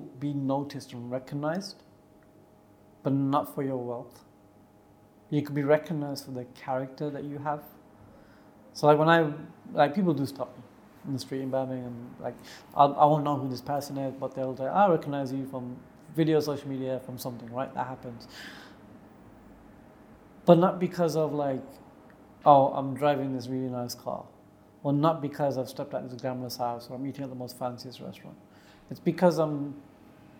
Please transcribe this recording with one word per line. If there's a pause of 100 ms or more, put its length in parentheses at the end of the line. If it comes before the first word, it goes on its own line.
(180)
be
noticed
and
recognized, (1200)
but
not
for
your
wealth. (1040)
You
could
be
recognized
for
the (120)
character
that
you
have. (1120)
So,
like,
when
I, (400)
like,
people
do
stop
me (420)
in
the
street
in
Birmingham, (100)
like, (400)
I'll,
I
won't
know
who
this
person
is,
but
they'll
say,
"I
recognize
you
from (400)
video,
social
media,
from
something,"
right?
That
happens. (2250)
But
not
because
of,
like, (840)
"Oh,
I'm
driving
this
really
nice
car," (580)
or
not
because
I've
stepped
out
of
this
glamorous
house,
or
I'm
eating
at
the
most
fanciest
restaurant. (540)
It's
because
I'm (640)